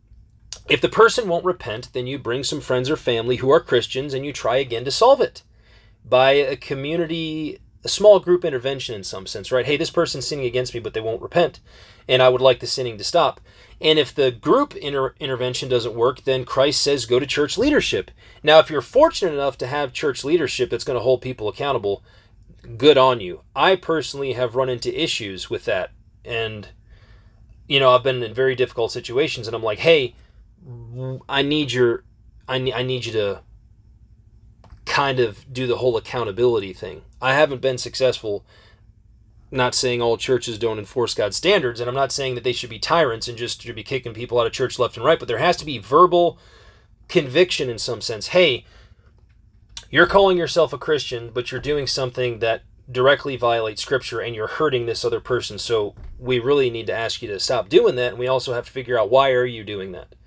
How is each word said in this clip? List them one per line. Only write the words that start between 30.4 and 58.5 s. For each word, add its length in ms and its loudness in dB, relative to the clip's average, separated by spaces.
I 140 0
need 300 0
your, 320 2
I 120 -4
ne-, 140 -2
I 120 -4
need 220 -4
you 80 -6
to 260 -2
kind 340 0
of 340 -2
do 140 -4
the 120 0
whole 180 0
accountability 760 -2
thing." 300 -14
I 140 2
haven't 260 2
been 180 0
successful, 680 -2
not 280 -2
saying 260 0
all 140 2
churches 420 -2
don't 220 -2
enforce 340 -4
God's 220 -2
standards, 420 0
and 100 -6
I'm 60 -6
not 160 0
saying 240 -4
that 80 -8
they 100 -2
should 160 -8
be 120 -16
tyrants 480 0
and 100 -12
just 240 -8
should 140 -14
be 80 -14
kicking 280 -8
people 280 0
out 80 2
of 40 -4
church 240 -2
left 200 -2
and 100 -4
right, 140 4
but 80 -8
there 100 -2
has 200 2
to 60 -12
be 140 -8
verbal 580 4
conviction 640 0
in 80 -8
some 220 -6
sense. 280 -8
"Hey, 380 2
you're 200 4
calling 280 6
yourself 360 0
a 60 -8
Christian, 540 -4
but 200 -6
you're 80 -6
doing 260 -4
something 540 -4
that 240 0
directly 460 2
violates 460 -2
Scripture, 360 -4
and 160 -8
you're 140 -6
hurting 380 -2
this 180 -4
other 160 -2
person, 400 -6
so 340 -2
we 220 -2
really 300 2
need 180 -6
to 40 -2
ask 300 -4
you 60 -10
to 100 -6
stop 300 -2
doing 260 4
that, 160 0
and 80 -10
we 80 -4
also 260 -2